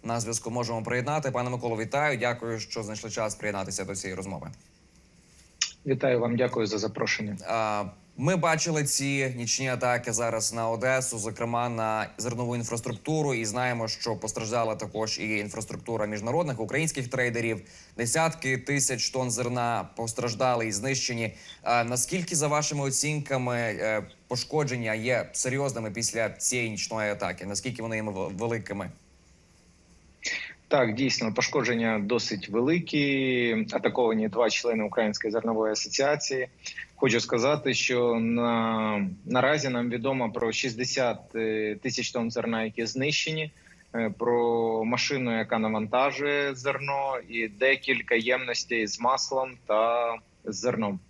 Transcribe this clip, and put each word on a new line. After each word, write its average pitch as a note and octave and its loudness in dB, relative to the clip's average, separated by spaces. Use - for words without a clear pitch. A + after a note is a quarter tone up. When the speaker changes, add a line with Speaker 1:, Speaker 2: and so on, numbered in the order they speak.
Speaker 1:
на A#2 -2
зв'язку, A#2 -4
можемо A#2 -2
приєднати. B2+ 0
Пане B2 0
Миколо, A#2+ -2
вітаю! C3+ 2
Дякую, A#2 0
що A2+ -6
знайшли G#2+ -6
час A2 -2
приєднатися G2 -4
до G2 -6
цієї F#2+ -6
розмови. F#2+ -8
Speaker 2:
Вітаю C3 2
вам, A#2+ 0
дякую A#2 2
за G2+ -2
запрошення. G#2 -2
Speaker 1:
А, G#2+ 0
ми E3+ 2
бачили D#3+ 2
ці C#3 0
нічні A#2+ -2
атаки B2 0
зараз A2+ 0
на A2+ 0
Одесу, B2+ 2
зокрема A#2 0
на A2 0
зернову A#2+ -2
інфраструктуру, A#2+ 0
і A2+ 0
знаємо, A#2 0
що A2 -2
постраждала A2 0
також G#2+ -4
і G#2+ -2
інфраструктура G#2+ -4
міжнародних A#2 0
українських C3+ -2
трейдерів. A#2 0
Десятки C3 2
тисяч C3+ 0
тонн B2+ 0
зерна A#2+ 0
постраждали A#2 0
і A2 -2
знищені. A#2 -2
А A#2+ 4
наскільки, E3 -2
за D3+ 2
вашими D3 0
оцінками, C3+ 0
е, G#2+ 0
пошкодження B2+ 0
є A2 0
серйозними B2+ -2
після A2 0
цієї A#2+ -2
нічної G#2+ -2
атаки? F#2 -4
Наскільки G#2+ -6
вони A2+ -2
є A2 0
в-, F#2+ -2
великими? G2+ -2
Speaker 2:
Так, B2 4
дійсно, A#2+ 0
пошкодження A#2 2
досить G#2 -2
великі. C3 2
Атаковані A2+ 2
два A2 4
члени A2 0
Української G#2+ 0
зернової A2 2
асоціації. C3+ 0
Хочу A#2 4
сказати, B2+ 2
що B2 2
на, A2+ 2
наразі C3+ 2
нам A#2+ 0
відомо A#2+ 0
про A#2 0
шістдесят, A#2+ 0
е, A2 0
тисяч B2+ -2
тонн A#2 -2
зерна, A2+ -2
які A2 -4
знищені, D3+ -2
е, A2 0
про A#2 2
машину, B2 0
яка A2 0
навантажує C3+ 2
зерно, C#3 -2
і A2+ -2
декілька B2 2
ємностей A#2+ 0
з G2 -6
маслом C3 0
та A#2 4
з G#2 -6
зерном. A2 0